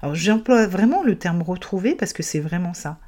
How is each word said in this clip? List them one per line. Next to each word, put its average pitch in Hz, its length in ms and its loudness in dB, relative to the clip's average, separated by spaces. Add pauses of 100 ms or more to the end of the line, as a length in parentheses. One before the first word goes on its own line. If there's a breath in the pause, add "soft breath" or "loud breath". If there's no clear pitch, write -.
Alors 147 140 -4
j'emploie 220 520 4
vraiment 226 360 2
le 208 140 2
terme 170 260 -2
retrouver 185 520 -2
parce - 160 -4
que - 120 -8
c'est - 180 -4
vraiment 175 320 -4
ça. 156 340 -10